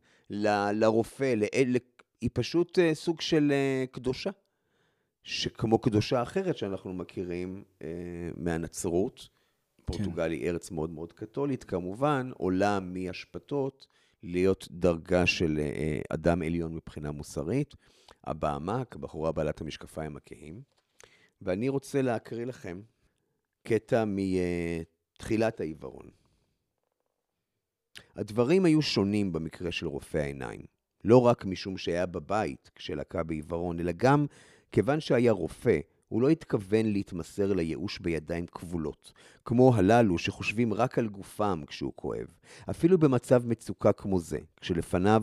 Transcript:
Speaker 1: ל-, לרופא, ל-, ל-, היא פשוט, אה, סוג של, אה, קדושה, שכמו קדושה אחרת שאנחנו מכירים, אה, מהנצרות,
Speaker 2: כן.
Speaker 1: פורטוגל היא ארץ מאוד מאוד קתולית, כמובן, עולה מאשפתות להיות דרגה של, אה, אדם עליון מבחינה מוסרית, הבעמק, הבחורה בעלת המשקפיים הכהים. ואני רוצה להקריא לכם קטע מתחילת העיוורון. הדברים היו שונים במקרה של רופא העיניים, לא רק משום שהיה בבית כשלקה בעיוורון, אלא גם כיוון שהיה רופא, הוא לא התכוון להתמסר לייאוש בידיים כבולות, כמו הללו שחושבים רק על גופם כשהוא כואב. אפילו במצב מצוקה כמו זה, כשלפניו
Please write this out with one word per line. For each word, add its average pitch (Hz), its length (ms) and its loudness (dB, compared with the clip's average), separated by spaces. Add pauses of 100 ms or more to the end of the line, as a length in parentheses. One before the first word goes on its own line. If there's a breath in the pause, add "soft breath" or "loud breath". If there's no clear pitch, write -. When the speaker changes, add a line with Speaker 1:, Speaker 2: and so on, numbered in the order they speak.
(300)
Speaker 1:
ל-, 104 420 0
לרופא, 113 640 2
ל-, 123 400 2
ל-, - 20 2 (420)
היא 120 120 -2
פשוט, 165 460 0
אה, 165 160 4
סוג - 260 -4
של, 147 320 2
אה, 135 380 0
קדושה, 127 400 -6 (920)
שכמו - 560 0
קדושה 117 440 0
אחרת 185 340 -4
שאנחנו 95 360 -8
מכירים, 90 720 -8 (180)
אה, 76 60 -10 (480)
מהנצרות, 85 920 -2 (640)
Speaker 2:
כן. - 60 -6
Speaker 1:
פורטוגל 82 340 -2
היא 73 180 -2
ארץ 85 220 -6
מאוד 82 200 -4
מאוד 82 220 -12
קתולית, 135 520 -6
כמובן, 127 720 -2
עולה 98 440 2
מאשפתות 92 1080 -8 (360)
להיות 90 480 0
דרגה 87 560 2
של, 78 360 0
אה, 73 460 -2
אדם 85 340 2
עליון 82 320 -4
מבחינה 76 360 -10
מוסרית, 76 640 -6 (500 soft breath)
הבעמק, 80 720 -4
הבחורה 78 360 -4
בעלת 76 280 -4
המשקפיים 76 560 -12
הכהים. 80 460 -18 (800 soft breath)
ואני 98 260 -2
רוצה 135 340 -2
להקריא 117 440 -4
לכם 98 340 -12 (840)
קטע 113 440 0
מתחילת 92 1500 -2
העיוורון. 69 500 -10 (2000 loud breath)
הדברים 120 480 2
היו 156 180 6
שונים 101 500 2
במקרה 80 400 -6
של 85 140 -6
רופא 71 320 -4
העיניים, 67 420 -6 (440)
לא 120 180 10
רק 120 220 4
משום 95 340 -6
שהיה 87 280 -2
בבית 87 680 -4
כשלקה 82 480 -6
בעיוורון, 85 580 -4
אלא 85 160 -2
גם 139 300 4 (460 soft breath)
כיוון 127 280 2
שהיה 120 320 2
רופא, 85 480 0 (300)
הוא 113 120 0
לא 135 60 4
התכוון 110 580 0
להתמסר 98 640 -2
לייאוש 82 460 -2
בידיים 85 480 -4
כבולות, 82 640 -8 (320 soft breath)
כמו 123 320 8
הללו 101 420 6
שחושבים 104 560 -2
רק 117 240 0
על 117 100 0
גופם 98 580 -4
כשהוא - 300 -8
כואב. 57 300 -6 (440 loud breath)
אפילו 170 280 4
במצב 127 480 4
מצוקה 110 460 2
כמו 95 280 0
זה, 80 180 -6 (220)
כשלפניו 92 640 2